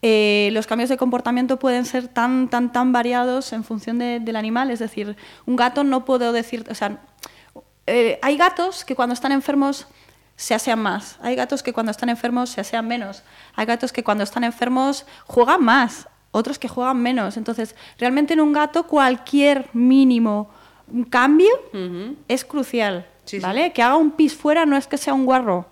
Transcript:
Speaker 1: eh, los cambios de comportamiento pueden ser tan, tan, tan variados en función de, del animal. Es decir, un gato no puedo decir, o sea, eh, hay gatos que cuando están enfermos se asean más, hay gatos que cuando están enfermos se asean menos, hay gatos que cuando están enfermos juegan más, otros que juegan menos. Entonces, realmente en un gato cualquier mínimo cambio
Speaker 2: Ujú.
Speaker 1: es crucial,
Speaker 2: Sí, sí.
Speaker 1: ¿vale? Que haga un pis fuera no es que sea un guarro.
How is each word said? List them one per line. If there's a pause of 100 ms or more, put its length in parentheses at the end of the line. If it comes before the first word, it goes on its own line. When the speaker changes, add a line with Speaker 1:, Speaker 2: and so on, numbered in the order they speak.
Speaker 1:
eh,
los
cambios
de
comportamiento
pueden
ser
tan,
tan,
tan
variados
en
función
de,
del
animal.
Es
decir, (300)
un
gato
no
puedo
decir,
o
sea, (880)
eh,
hay
gatos
que
cuando
están
enfermos (500)
se
asean
más,
hay
gatos
que
cuando
están
enfermos
se
asean
menos, (320)
hay
gatos
que
cuando
están
enfermos (220)
juegan
más, (240)
otros
que
juegan
menos.
Entonces, (240)
realmente
en
un
gato
cualquier
mínimo (640)
cambio (240)
Speaker 2:
Ujú. (120)
Speaker 1:
es
crucial, (180)
Speaker 2:
Sí,
sí.
Speaker 1:
¿vale?
Que
haga
un
pis
fuera
no
es
que
sea
un
guarro.